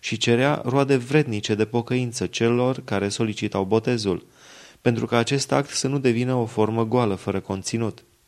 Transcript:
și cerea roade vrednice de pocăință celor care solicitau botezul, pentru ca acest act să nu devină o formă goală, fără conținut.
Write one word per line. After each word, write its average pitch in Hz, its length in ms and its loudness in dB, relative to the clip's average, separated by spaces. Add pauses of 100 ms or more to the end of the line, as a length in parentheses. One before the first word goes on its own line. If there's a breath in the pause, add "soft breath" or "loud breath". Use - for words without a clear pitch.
și - 160 -6
cerea 123 480 2
roade 135 320 2
vrednice 120 580 0
de 107 100 2
pocăință 117 640 -2
celor 123 580 0
care 101 240 0
solicitau 104 560 -2
botezul, 110 640 0 (540 loud breath)
pentru 117 260 2
ca 117 100 0
acest 135 360 0
act 139 180 0
să - 180 -4
nu 139 100 0
devină 127 360 2
o 120 120 0
formă 110 380 0
goală, 110 300 2
fără 98 260 -4
conținut. 98 640 -6 (240)